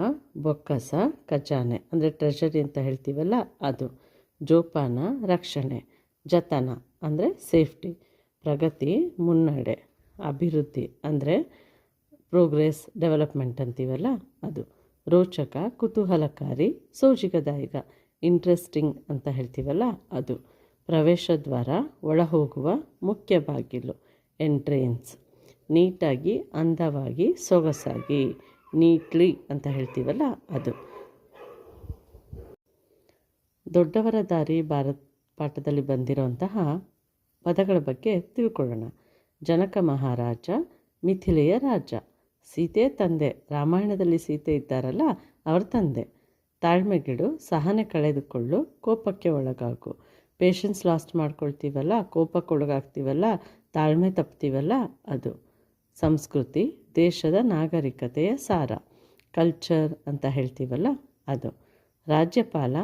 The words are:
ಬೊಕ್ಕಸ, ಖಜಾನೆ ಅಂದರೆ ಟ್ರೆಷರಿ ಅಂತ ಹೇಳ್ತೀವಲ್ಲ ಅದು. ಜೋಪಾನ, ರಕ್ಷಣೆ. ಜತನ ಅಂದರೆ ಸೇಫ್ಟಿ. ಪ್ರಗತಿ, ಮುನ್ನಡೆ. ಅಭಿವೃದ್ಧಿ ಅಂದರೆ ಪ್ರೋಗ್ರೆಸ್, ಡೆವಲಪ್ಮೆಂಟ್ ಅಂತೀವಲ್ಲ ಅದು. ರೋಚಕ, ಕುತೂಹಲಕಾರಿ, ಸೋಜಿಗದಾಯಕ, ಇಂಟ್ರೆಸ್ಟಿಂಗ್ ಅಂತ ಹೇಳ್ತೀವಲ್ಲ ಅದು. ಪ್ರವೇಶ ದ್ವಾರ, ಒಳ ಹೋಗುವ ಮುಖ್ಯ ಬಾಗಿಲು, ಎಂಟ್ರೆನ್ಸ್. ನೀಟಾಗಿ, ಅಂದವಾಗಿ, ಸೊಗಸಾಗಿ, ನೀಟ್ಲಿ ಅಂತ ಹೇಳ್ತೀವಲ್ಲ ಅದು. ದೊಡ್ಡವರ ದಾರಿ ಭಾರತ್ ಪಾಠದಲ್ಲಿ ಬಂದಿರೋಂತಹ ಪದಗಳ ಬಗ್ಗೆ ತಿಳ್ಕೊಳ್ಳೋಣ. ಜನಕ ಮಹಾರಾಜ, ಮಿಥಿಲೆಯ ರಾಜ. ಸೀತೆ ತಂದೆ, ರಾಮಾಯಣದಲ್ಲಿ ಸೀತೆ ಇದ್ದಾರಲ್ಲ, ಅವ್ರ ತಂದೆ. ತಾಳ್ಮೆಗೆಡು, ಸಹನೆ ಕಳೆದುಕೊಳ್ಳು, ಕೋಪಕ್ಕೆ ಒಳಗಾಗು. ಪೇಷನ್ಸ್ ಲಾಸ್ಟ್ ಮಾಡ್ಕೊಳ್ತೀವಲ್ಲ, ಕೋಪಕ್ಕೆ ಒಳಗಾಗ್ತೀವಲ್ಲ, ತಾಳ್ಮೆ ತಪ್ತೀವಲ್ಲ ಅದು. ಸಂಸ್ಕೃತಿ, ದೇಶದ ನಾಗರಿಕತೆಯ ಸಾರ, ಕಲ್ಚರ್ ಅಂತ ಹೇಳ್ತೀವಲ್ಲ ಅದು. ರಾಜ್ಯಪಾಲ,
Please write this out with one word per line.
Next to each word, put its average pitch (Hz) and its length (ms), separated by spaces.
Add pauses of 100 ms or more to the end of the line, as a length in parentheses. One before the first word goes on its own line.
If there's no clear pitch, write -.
(380)
ಬೊಕ್ಕಸ, 147 560 (320)
ಖಜಾನೆ 131 520 (100)
ಅಂದರೆ 160 240
ಟ್ರೆಷರಿ 151 500
ಅಂತ 143 160
ಹೇಳ್ತೀವಲ್ಲ 139 580 (260)
ಅದು. 135 260 (540)
ಜೋಪಾನ, 147 580 (260)
ರಕ್ಷಣೆ. 139 540 (460)
ಜತನ 156 440 (320)
ಅಂದರೆ 156 260 (160)
ಸೇಫ್ಟಿ. - 480 (540)
ಪ್ರಗತಿ, 151 480 (260)
ಮುನ್ನಡೆ. 160 560 (400)
ಅಭಿವೃದ್ಧಿ 151 720 (180)
ಅಂದರೆ 147 320 (1000)
ಪ್ರೋಗ್ರೆಸ್, 156 480 (180)
ಡೆವಲಪ್ಮೆಂಟ್ 151 640
ಅಂತೀವಲ್ಲ 131 460 (360)
ಅದು. 151 200 (440)
ರೋಚಕ, 180 480 (220)
ಕುತೂಹಲಕಾರಿ, 165 920 (240)
ಸೋಜಿಗದಾಯಕ, 160 840 (480)
ಇಂಟ್ರೆಸ್ಟಿಂಗ್ 175 720 (120)
ಅಂತ 143 180
ಹೇಳ್ತೀವಲ್ಲ 135 560 (280)
ಅದು. 127 260 (520)
ಪ್ರವೇಶ 165 400 (140)
ದ್ವಾರ, 127 260 (340)
ಒಳ 156 220
ಹೋಗುವ 147 420 (360)
ಮುಖ್ಯ 196 360
ಬಾಗಿಲು, 127 580 (420)
ಎಂಟ್ರೆನ್ಸ್. 139 760 (540)
ನೀಟಾಗಿ, 170 680 (160)
ಅಂದವಾಗಿ, 156 760 (180)
ಸೊಗಸಾಗಿ, 143 760 (500)
ನೀಟ್ಲಿ 165 540 (220)
ಅಂತ 143 180
ಹೇಳ್ತೀವಲ್ಲ 135 560 (260)
ಅದು. 131 220 (3000)
ದೊಡ್ಡವರ 196 500 (120)
ದಾರಿ 160 320
ಭಾರತ್ 143 380 (380)
ಪಾಠದಲ್ಲಿ 143 480
ಬಂದಿರೋಂತಹ 135 680 (880)
ಪದಗಳ 190 340
ಬಗ್ಗೆ 143 420
ತಿಳ್ಕೊಳ್ಳೋಣ. 139 600 (580)
ಜನಕ 180 360
ಮಹಾರಾಜ, 131 720 (540)
ಮಿಥಿಲೆಯ 175 540
ರಾಜ. 254 360 (540)
ಸೀತೆ 175 420
ತಂದೆ, 165 400 (220)
ರಾಮಾಯಣದಲ್ಲಿ 175 680
ಸೀತೆ 151 360
ಇದ್ದಾರಲ್ಲ, 135 480 (420)
ಅವ್ರ 165 180
ತಂದೆ. 156 420 (560)
ತಾಳ್ಮೆಗೆಡು, 170 680 (100)
ಸಹನೆ 190 460
ಕಳೆದುಕೊಳ್ಳು, 143 720 (220)
ಕೋಪಕ್ಕೆ 208 500
ಒಳಗಾಗು. 127 600 (460)
ಪೇಷನ್ಸ್ 185 460
ಲಾಸ್ಟ್ 165 300
ಮಾಡ್ಕೊಳ್ತೀವಲ್ಲ, 147 800 (160)
ಕೋಪಕ್ಕೆ 170 440
ಒಳಗಾಗ್ತೀವಲ್ಲ, 143 720 (460)
ತಾಳ್ಮೆ 160 400
ತಪ್ತೀವಲ್ಲ 147 600 (340)
ಅದು. 139 260 (640)
ಸಂಸ್ಕೃತಿ, 151 680 (320)
ದೇಶದ 170 440
ನಾಗರಿಕತೆಯ 160 960
ಸಾರ, 160 340 (600)
ಕಲ್ಚರ್ 165 600 (140)
ಅಂತ 143 180
ಹೇಳ್ತೀವಲ್ಲ 131 600 (400)
ಅದು. 131 220 (580)
ರಾಜ್ಯಪಾಲ, 156 760